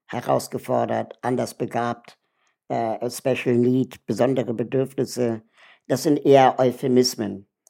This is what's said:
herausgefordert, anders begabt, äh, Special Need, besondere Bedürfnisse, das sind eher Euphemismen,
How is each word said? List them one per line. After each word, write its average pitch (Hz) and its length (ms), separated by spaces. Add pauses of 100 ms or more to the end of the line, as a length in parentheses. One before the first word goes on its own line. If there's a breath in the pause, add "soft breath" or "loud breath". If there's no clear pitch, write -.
herausgefordert, 117 1120
anders 120 360
begabt, 117 640 (480)
äh, 117 420
Special 127 480
Need, 127 480
besondere 120 480
Bedürfnisse, 120 880 (460 soft breath)
das 135 160
sind 147 220
eher 135 340
Euphemismen, 123 880 (220)